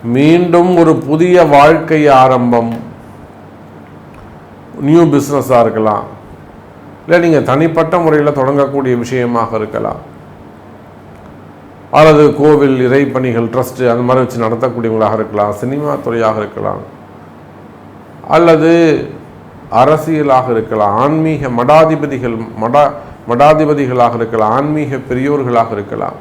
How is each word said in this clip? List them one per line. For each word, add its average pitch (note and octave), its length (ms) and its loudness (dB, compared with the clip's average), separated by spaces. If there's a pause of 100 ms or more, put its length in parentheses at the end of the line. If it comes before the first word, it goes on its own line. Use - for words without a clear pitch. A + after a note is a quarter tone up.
(140)
மீண்டும் F3 560 2 (100)
ஒரு D#3+ 120 4 (160)
புதிய F3 360 4 (100)
வாழ்க்கை D#3 460 4 (220)
ஆரம்பம், A#2+ 500 0 (2250)
நியூ E3 160 4 (120)
பிசினஸா C3+ 500 0
இருக்கலாம், A2 420 -2 (1000)
இல்ல E3+ 200 2
நீங்க D#3 160 2 (100)
தனிப்பட்ட D#3+ 540 0
முறையில D3+ 360 2
தொடங்கக்கூடிய C#3 640 -2
விஷயமாக A#2+ 560 -4
இருக்கலாம், G#2+ 400 -8 (2000)
அல்லது D3+ 240 6 (160)
கோவில், C#3+ 360 4 (120)
இறைப்பணிகள், A#2+ 680 -2
ட்ரஸ்ட் B2+ 300 -4 (100)
அந்த B2 140 -2
மாதிரி C3 180 2
வச்சு A#2 200 -6
நடத்தக்கூடியவங்களாக A2+ 760 -2
இருக்கலாம், G#2 420 -4
சினிமா C#3+ 320 -4 (120)
துறையாக A2 380 -2
இருக்கலாம், G2+ 380 -8 (1500)
அல்லது E3 360 4 (1080)
அரசியலாக D3+ 760 0
இருக்கலாம், G#2 480 -2
ஆன்மீக D3+ 460 -2 (100)
மடாதிபதிகள், C#3 760 0 (280)
மடா-, C3+ 280 0 (400)
மடாதிபதிகளாக C#3 880 2
இருக்கலாம், A2+ 380 -2
ஆன்மீக C#3+ 420 -4 (120)
பெரியோர்களாக B2 680 -2
இருக்கலாம். G2+ 440 -8